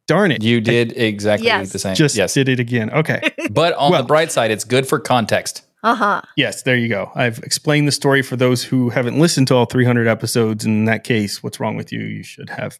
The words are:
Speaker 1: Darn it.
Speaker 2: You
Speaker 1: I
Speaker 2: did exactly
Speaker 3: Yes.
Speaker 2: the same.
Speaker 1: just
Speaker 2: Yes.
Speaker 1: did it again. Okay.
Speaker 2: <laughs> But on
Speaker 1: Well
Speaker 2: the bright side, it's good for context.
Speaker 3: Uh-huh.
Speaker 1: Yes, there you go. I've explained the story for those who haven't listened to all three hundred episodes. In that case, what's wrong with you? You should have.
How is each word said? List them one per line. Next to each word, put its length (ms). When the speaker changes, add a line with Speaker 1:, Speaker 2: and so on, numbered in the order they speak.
Speaker 1:
Darn 260
it. 100
Speaker 2:
You 160
Speaker 1:
I 20
Speaker 2:
did 380
exactly 480
Speaker 3:
Yes. 260
Speaker 2:
the 60
same. 160
Speaker 1:
just 200
Speaker 2:
Yes. 200
Speaker 1:
did 160
it 100
again. 300
Okay. 320
Speaker 2:
<laughs> 120
But 260
on 160
Speaker 1:
Well 100
Speaker 2:
the 40
bright 240
side, 200
it's 140
good 220
for 120
context. 640
Speaker 3:
Uh-huh. 380
Speaker 1:
Yes, 240
there 160
you 120
go. 260
I've 240
explained 500
the 40
story 280
for 160
those 260
who 280
haven't 280
listened 300
to 60
all 100
three 220
hundred 220
episodes. 580
In 180
that 200
case, 380
what's 160
wrong 160
with 160
you? 100
You 220
should 280
have. 280